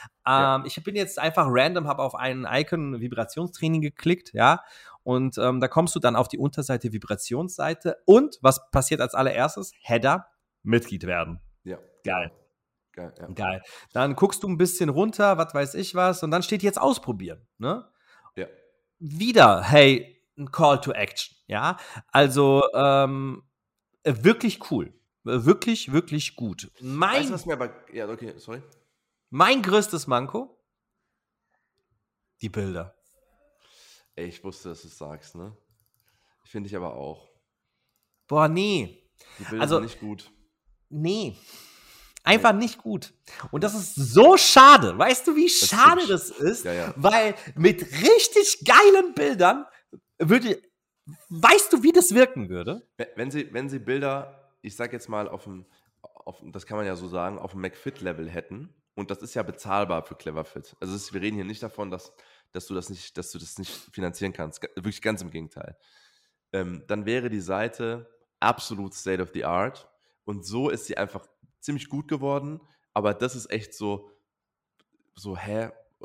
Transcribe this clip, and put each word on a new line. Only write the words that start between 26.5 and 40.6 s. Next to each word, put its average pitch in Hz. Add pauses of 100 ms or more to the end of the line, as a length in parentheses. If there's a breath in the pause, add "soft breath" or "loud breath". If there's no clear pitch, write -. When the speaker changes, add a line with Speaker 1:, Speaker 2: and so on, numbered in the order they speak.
Speaker 2:
Mein 170
Speaker 1:
Weißt 277
du, 233
was 170
mir 170
aber, 123 (200)
ja, 107
okay, 113
sorry. 120 (680)
Speaker 2:
mein 208
größtes 185
Manko? 139 (1800)
Die 110
Bilder. 92 (1200 soft breath)
Speaker 1:
Ey, 85
ich -
wusste, 95
dass 80
du's -
sagst, 76
ne? 98 (880)
Finde 104
ich 98
aber 87
auch. 69 (960)
Speaker 2:
Boah, 151
nee. 175 (300 soft breath)
Speaker 1:
Die 104
Bilder 110
Speaker 2:
Also, 147
Speaker 1:
sind 123
nicht 113
gut. 104 (580)